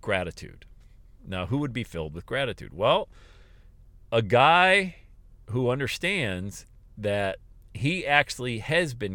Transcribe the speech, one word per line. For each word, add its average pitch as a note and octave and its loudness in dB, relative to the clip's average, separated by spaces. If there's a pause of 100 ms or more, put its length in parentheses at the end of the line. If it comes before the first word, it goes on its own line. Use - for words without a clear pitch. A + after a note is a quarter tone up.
gratitude." - -6 (600)
Now, F#2 -6
who B2+ 0
would C#3+ -2
be A#2 -4
filled D#2 -8
with F2 -12
gratitude? B2+ -6
Well, C3+ 0 (1000)
a A#2 4
guy F3 6 (520)
who A#2+ 0
understands B2+ -4 (320)
that G2+ 0 (340)
he D#3+ -2
actually B2+ 0
has D#3+ -2
been G#2 -6